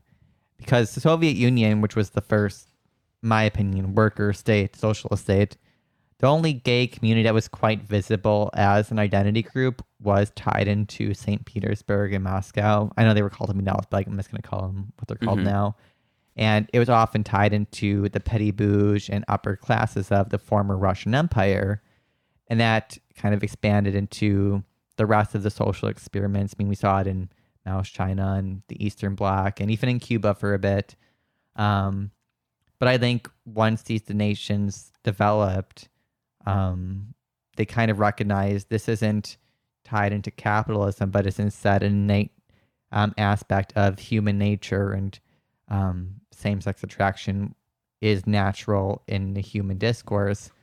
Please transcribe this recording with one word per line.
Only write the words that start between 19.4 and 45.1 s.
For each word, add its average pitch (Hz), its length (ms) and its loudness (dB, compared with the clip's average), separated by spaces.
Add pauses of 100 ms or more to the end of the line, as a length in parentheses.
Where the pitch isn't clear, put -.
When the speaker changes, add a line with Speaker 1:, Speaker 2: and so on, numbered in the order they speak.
Speaker 1:
classes 110 560 -2
of 98 180 2
the 101 80 -2
former 101 380 0
Russian 95 380 0
Empire. 101 680 2 (680)
And 113 120 2
that 113 360 0 (200)
kind 104 180 0
of 101 80 -2
expanded 101 520 0
into 101 680 0 (340)
the 110 100 2
rest 107 280 2
of 101 80 -2
the 104 80 0
social 101 380 -2
experiments. 101 680 -4
I - 60 -4
mean, 101 60 -2
we 101 60 0
saw 98 260 2
it 95 60 -2
in 92 240 -4 (360)
Mao's 95 220 -4
China 95 460 -2
and 98 340 -4
the - 160 -10
Eastern 101 300 -4
Bloc, 98 460 -2
and 101 100 -2
even 120 180 -2
in 123 100 0
Cuba 104 360 0
for 101 200 -2
a 98 40 -2
bit. 98 360 -2 (600)
Um, 101 560 -2 (640)
but 123 100 2
I 127 80 4
think 120 320 0 (160)
once 110 380 0
these 110 260 -4
nations 104 840 -2 (120)
developed, 101 840 0 (580)
um, 98 680 -4 (420)
they 110 80 0
kind 113 260 0
of 101 100 0
recognized 101 720 0
this 110 180 -4
isn't 107 480 -2 (480)
tied 104 280 0
into 104 180 -6
capitalism, 104 800 -2
but 98 160 0
it's 98 120 -4
instead 101 440 0
an 101 100 2
innate, 101 400 0 (580)
um, 104 280 0
aspect 101 580 0
of 98 220 2
human 104 400 0
nature, 101 540 0
and, 98 260 -6 (500)